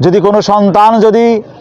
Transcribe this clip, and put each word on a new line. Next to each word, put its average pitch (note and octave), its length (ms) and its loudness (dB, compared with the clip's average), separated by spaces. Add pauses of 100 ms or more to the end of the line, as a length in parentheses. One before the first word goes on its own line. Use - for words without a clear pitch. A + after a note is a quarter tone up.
যদি F3+ 200 0
কোনো G3+ 220 0
সন্তান G#3 580 0
যদি A3+ 420 0 (180)